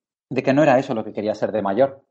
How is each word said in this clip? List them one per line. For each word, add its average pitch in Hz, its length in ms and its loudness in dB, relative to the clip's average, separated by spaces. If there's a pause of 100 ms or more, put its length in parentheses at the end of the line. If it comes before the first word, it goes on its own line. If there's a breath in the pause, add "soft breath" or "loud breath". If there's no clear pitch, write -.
(320)
de - 120 -2
que 135 100 0
no 143 100 4
era 147 160 6
eso 131 160 -2
lo 110 100 -6
que 101 80 -12
quería 107 220 -4
ser 104 180 -4
de 107 100 -2
mayor, 98 480 0